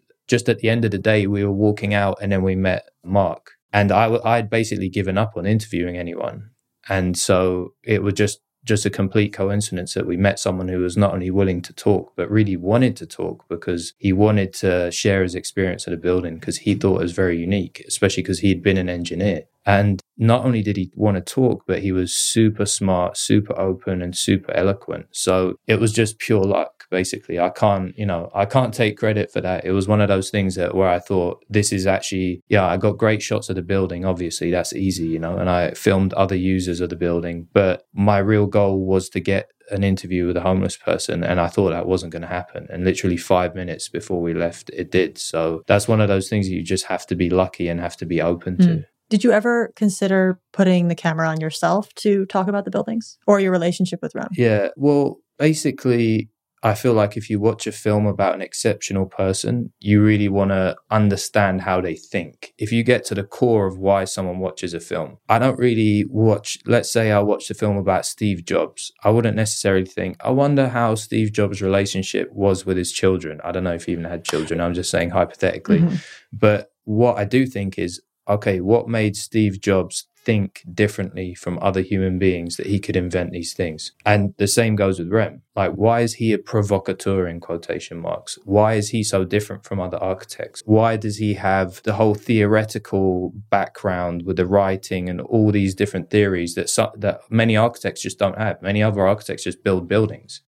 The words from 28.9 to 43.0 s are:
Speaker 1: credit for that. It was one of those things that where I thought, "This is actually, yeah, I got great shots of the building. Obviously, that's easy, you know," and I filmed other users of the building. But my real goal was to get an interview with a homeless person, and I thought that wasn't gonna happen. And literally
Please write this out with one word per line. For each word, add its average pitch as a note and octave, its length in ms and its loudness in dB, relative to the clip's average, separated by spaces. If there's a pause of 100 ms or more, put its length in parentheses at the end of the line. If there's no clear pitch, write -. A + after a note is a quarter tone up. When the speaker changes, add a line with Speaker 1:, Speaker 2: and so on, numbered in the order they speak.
Speaker 1:
credit G#2+ 320 0
for - 120 -4
that. F#2 240 -4
It F2+ 60 -2
was F#2+ 140 2
one G#2 140 2
of G#2 80 4
those F#2+ 220 0
things F#2+ 260 -2
that F#2 180 -2
where F#2+ 140 2
I F2+ 120 2
thought, F2 500 -2
"This G#2 240 2
is F#2+ 120 -2
actually, F#2 640 -2
yeah, G2+ 180 4
I F2 120 0
got G2 200 0
great A2 240 0
shots - 280 -4
of F#2 80 -4
the F#2 40 -6
building. F2+ 440 -2
Obviously, F2 460 -2
that's F2 200 -2
easy, F2+ 340 -2
you D#2+ 140 -2
know," E2 160 -4
and F2+ 140 0
I F2 220 0
filmed F#2+ 420 2
other F#2+ 240 0
users F2+ 420 -2
of F2 100 -2
the E2+ 60 -6
building. E2+ 560 -4
But F#2+ 420 2
my G2+ 260 4
real G#2 280 4
goal G2 380 2
was F#2+ 240 0
to G#2 100 -4
get F#2+ 320 -2 (180)
an G2 140 -2
interview F#2 440 0
with F2 100 0
a F2 40 -4
homeless F#2 360 0
person, - 480 -2
and F2 160 0
I E2+ 80 0
thought F#2+ 220 2
that E2+ 160 -4
wasn't E2+ 260 -2
gonna E2 140 -10
happen. F2 420 -8
And F2+ 160 -6
literally F#2 320 0